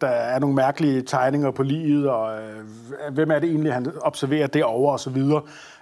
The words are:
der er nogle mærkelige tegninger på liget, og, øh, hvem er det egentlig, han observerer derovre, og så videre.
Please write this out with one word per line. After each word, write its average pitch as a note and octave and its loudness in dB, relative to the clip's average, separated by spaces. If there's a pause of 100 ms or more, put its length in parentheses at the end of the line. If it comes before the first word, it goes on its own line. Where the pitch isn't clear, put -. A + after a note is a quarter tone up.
der C#3 0
er B2 0
nogle C#3 2
mærkelige C3+ 2
tegninger C3 0
på C3+ 0
liget, D3 2
og, A2 -2
øh, A2+ -12
hvem D#3 2
er D3 4
det E3+ 0
egentlig, D#3 0
han B2 -4 (100)
observerer C#3+ 0
derovre, C3+ 2
og B2 -2
så - -8
videre. C#3 2 (400)